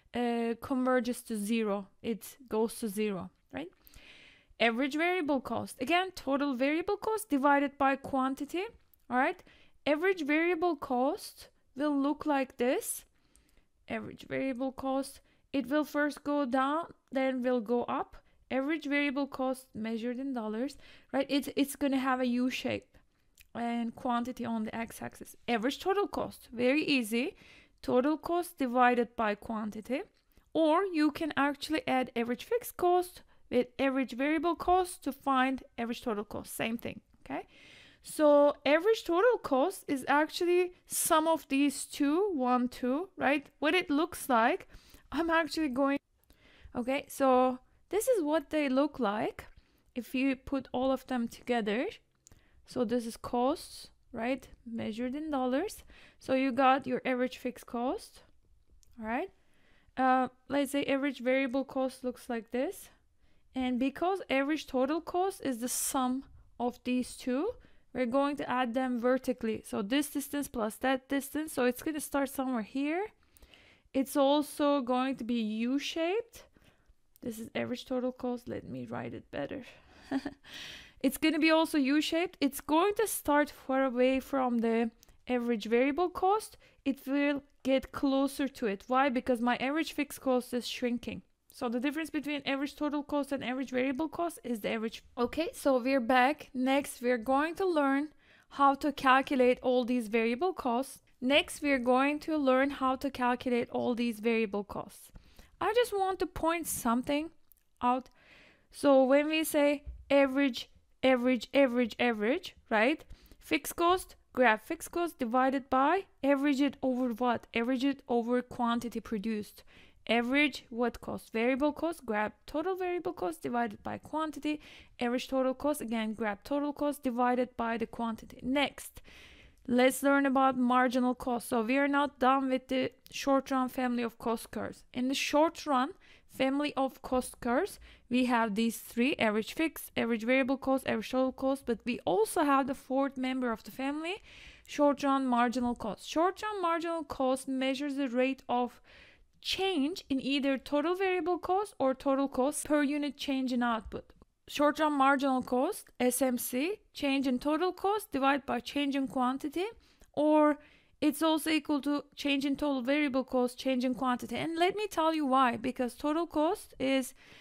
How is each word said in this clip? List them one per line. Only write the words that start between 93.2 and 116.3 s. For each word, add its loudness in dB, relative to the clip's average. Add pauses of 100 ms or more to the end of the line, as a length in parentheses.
and -4
average -6
variable 0
cost -6
is -4
the -4
average. -6 (120)
Okay, -2
so 2
we're 2
back. 2
Next, 0
we're 0
going 0
to -2
learn 2 (400)
how 6
to 0
calculate 4
all 4
these 0
variable 0
costs. -4 (220)
Next, 2
we're 4
going 2
to -2
learn 4
how -2
to -4
calculate 0
all 0
these -2
variable 0
costs. -12 (480)
I 2
just 4
want 0
to 0
point -2
something 0 (500)
out. 0 (640)
So 6
when 6
we 0
say 2 (260)
average, 4 (360)
average, 4
average, 4
average, 0 (120)
right? 2 (340)
Fixed -4
cost, 2 (160)
graph 4
fixed -8
cost -4
divided 0
by, 2 (180)
average 2